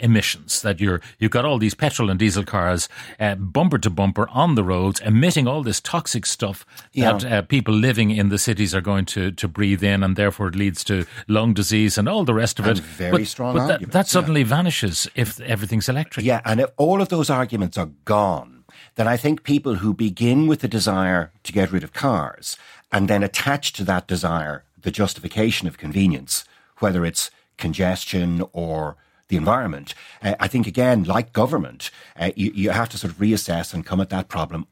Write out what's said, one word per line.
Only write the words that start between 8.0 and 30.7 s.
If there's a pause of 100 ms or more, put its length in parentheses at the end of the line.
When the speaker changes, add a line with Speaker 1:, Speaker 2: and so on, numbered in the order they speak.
Speaker 1:
in
the
cities
are
going
to,
to
breathe
in,
and
therefore
it
leads
to (240)
lung
disease
and
all
the
rest
of
Speaker 2:
And
Speaker 1:
it.
Speaker 2:
very
Speaker 1:
But,
Speaker 2:
strong
Speaker 1:
but
that,
Speaker 2:
arguments,
Speaker 1:
that
Speaker 2:
yeah. (100)
Speaker 1:
suddenly
vanishes
if
everything's
electric.
Speaker 2:
Yeah,
and
if
all
of
those
arguments
are (160)
gone, (420)
then
I
think
people
who
begin
with
the
desire (140)
to
get
rid
of
cars (340)
and
then
attach
to
that
desire (160)
the
justification
of
convenience, (340)
whether
it's (260)
congestion (100)
or (320)
the
environment, (280)
uh,
I
think,
again,